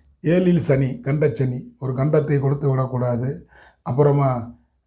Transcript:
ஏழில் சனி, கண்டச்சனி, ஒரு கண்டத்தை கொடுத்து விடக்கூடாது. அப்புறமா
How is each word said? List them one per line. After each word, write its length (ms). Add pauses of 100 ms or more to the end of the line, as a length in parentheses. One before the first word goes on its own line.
(220)
ஏழில் 460
சனி, 220
கண்டச்சனி, 720 (200)
ஒரு 140
கண்டத்தை 460
கொடுத்து 300
விடக்கூடாது. 800 (340)
அப்புறமா 720 (340)